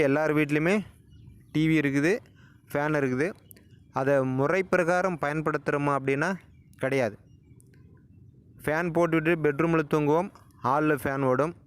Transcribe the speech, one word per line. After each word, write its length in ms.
எல்லார் 320
வீட்லேயுமே 360
டி 200
வி 100
இருக்குது, 300
ஃபேன் 300
இருக்குது. 280
அதை 160
முறை 240
பிரகாரம் 540
பயன்படுத்துகிறோமா 720
அப்படின்னா 340
கிடையாது. 340
ஃபேன் 320
போட்டுவிட்டு 380
பெட்ரூமில் 480
தூங்குவோம், 380
ஹாலில் 380
ஃபேன் 280
ஓடும். 220